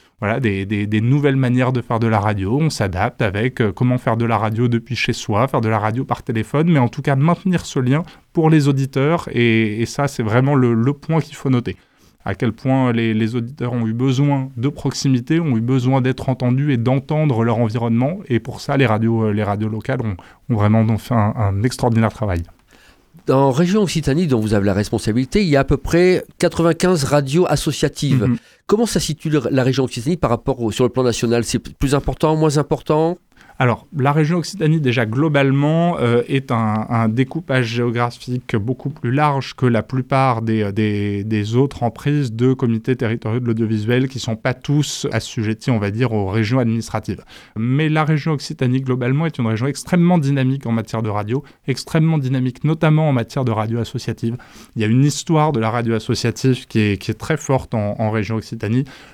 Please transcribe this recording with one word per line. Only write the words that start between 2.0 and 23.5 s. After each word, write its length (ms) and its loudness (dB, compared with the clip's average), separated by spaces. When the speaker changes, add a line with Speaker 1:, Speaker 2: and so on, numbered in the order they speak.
Speaker 1:
de 60 2
la 140 2
radio. 400 0
On 100 0
s'adapte 520 -2
avec, 380 -2
euh, 120 0
comment 260 0
faire 180 -2
de 80 0
la 140 0
radio 300 0
depuis 280 -2
chez 160 -2
soi, 360 0
faire 120 -2
de 80 0
la 100 2
radio 260 -2
par 180 -4
téléphone, 480 0
mais 80 4
en 100 4
tout 140 -8
cas 140 0
maintenir 480 0
ce 140 -6
lien 240 2
pour 180 4
les 180 6
auditeurs. 640 0
Et, 480 2
et 60 -2
ça, 220 -4
c'est 140 -6
vraiment 320 2
le, 200 4
le 180 2
point 280 -2
qu'il 160 -6
faut 140 -2
noter. 260 0
À 80 -4
quel 180 -2
point 400 0
les, 220 0
les 200 0
auditeurs 380 -6
ont 140 -2
eu 80 -2
besoin 640 0
de 100 0
proximité, 720 0
ont 160 0
eu 60 0
besoin 400 2
d'être 260 -2
entendus 420 0
et 60 2
d'entendre 680 0
leur 120 2
environnement. 600 0
Et 120 0
pour 200 -10
ça, 160 -4
les 80 4
radios, 400 2
euh, 80 0
les 100 0
radios 280 -2
locales 320 -4
ont, 140 -4
ont 40 0
vraiment 300 4
donc 160 2
fait 140 -4
un, 200 2
un 280 0
extraordinaire 500 2
travail. 300 -2
Speaker 2:
Dans 260 4